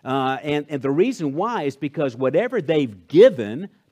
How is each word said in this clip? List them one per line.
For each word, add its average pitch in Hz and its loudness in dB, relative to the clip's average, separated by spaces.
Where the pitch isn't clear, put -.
Uh, 131 -2
and, 147 -4
and 143 -6
the 135 -2
reason 165 -2
why 196 -2
is 139 -4
because 139 -4
whatever 180 0
they've 131 -2
given 156 4